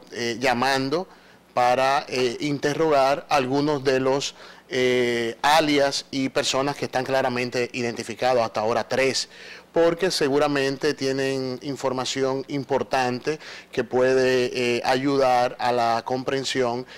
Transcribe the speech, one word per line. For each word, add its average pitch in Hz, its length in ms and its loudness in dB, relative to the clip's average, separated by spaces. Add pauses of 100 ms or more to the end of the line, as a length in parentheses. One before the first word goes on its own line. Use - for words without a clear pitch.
(140)
eh, 117 260 -4
llamando 135 640 0 (480)
para, 131 540 2
eh, 127 320 -2
interrogar 143 880 2
algunos 139 560 0
de 131 160 2
los, 131 360 0 (340)
eh, 123 720 0
alias 147 720 2
y 135 180 -2
personas 139 480 -2
que - 80 -4
están 131 180 -4
claramente 123 720 -2
identificados, 120 680 -2
hasta 113 200 -2
ahora 110 260 0
tres, 127 400 0 (460)
porque 170 360 4
seguramente 143 840 0
tienen 135 640 -2
información 135 840 -2
importante 131 920 -2 (320)
que 127 120 -2
puede, 127 920 2
eh, 113 60 -2
ayudar 131 760 2
a 123 120 0
la 117 320 2
comprensión 127 800 -2 (120)